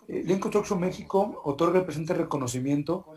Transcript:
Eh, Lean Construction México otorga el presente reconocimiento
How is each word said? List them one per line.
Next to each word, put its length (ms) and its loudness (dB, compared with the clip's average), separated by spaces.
Eh, 160 -4
Lean 160 2
Construction 400 0
México 640 0
otorga 340 4
el 60 0
presente 280 -4
reconocimiento 920 0